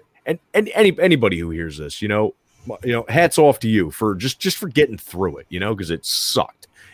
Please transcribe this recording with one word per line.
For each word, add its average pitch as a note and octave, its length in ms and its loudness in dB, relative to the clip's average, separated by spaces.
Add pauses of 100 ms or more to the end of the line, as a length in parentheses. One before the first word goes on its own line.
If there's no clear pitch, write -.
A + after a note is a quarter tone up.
(260)
and, E3+ 120 -4 (160)
and G#3+ 200 2
any, G#3 260 4
anybody A#2+ 380 2
who E2+ 120 -6
hears D#2+ 280 -8
this, D2 220 -12
you G#2+ 60 -4
know, G#2 280 0 (340)
m-, A2+ 160 -10
you B2 80 -2
know, A#2+ 160 -2
hats E3 280 2
off D3 240 6
to A#2 80 -2
you G2 220 2
for G#2 240 -2
just, A2 240 -6
just - 180 -2
for G3 120 -8
getting C3+ 280 2
through E2+ 420 -6
it, - 100 -20
you F2+ 100 -10
know, G#2 160 -2
'cause F#2 160 -6
it E2 160 -6
sucked, - 600 -4 (260)